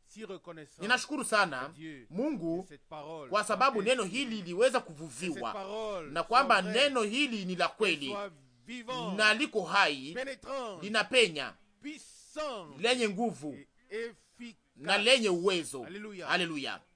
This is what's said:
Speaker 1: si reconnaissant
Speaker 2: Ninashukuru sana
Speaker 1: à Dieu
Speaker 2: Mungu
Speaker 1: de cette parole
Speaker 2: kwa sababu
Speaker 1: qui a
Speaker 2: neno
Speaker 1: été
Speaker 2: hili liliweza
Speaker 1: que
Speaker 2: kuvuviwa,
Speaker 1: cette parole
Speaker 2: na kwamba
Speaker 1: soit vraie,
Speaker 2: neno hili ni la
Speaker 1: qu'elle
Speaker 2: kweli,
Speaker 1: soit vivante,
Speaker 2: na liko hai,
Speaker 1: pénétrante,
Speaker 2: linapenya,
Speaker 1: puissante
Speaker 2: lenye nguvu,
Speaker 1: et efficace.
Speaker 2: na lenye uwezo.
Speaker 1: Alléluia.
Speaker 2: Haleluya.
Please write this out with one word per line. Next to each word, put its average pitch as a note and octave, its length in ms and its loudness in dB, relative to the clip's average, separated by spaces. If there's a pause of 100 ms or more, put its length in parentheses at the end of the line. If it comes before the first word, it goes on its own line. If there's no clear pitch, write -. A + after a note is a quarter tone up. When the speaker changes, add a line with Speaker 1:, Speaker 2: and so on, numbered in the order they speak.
Speaker 1:
si G#3+ 160 -16
reconnaissant E3 580 -14
Speaker 2:
Ninashukuru B3 420 0
sana F3 420 2
Speaker 1:
à - 20 -10
Dieu D3 420 -14
Speaker 2:
Mungu F3+ 520 -2
Speaker 1:
de F#3+ 60 -14
cette - 200 -20
parole D3+ 420 -12
Speaker 2:
kwa G3+ 140 2
sababu A3+ 380 2
Speaker 1:
qui G#3+ 80 2
a C4 40 6
Speaker 2:
neno A#3 100 0
Speaker 1:
été F#3 60 -4
Speaker 2:
hili A#3 320 -4
liliweza A3 380 2
Speaker 1:
que - 120 -14
Speaker 2:
kuvuviwa, D3+ 420 -6
Speaker 1:
cette A#2 180 -4
parole G3 580 -6
Speaker 2:
na E3 120 -2
kwamba A3 400 6
Speaker 1:
soit F3+ 100 -2
vraie, C4+ 160 4
Speaker 2:
neno B3+ 140 2
hili A3+ 420 0
ni F3+ 120 -4
la E3+ 120 2
Speaker 1:
qu'elle - 80 -6
Speaker 2:
kweli, D#3+ 340 0
Speaker 1:
soit G3+ 220 -6 (340)
vivante, A#3 500 -6
Speaker 2:
na G#3+ 180 6
liko A3+ 280 0
hai, D#3+ 520 2
Speaker 1:
pénétrante, B3 680 -8
Speaker 2:
linapenya, G3+ 720 2 (260)
Speaker 1:
puissante B3+ 1000 -10
Speaker 2:
lenye A#3+ 260 2
nguvu, F3 460 -4
Speaker 1:
et C#3+ 140 -18 (220)
efficace. A#3 680 -12 (200)
Speaker 2:
na F3+ 220 0
lenye A3+ 300 6
uwezo. F3 560 0
Speaker 1:
Alléluia. G3+ 440 -12
Speaker 2:
Haleluya. D3+ 520 -2 (160)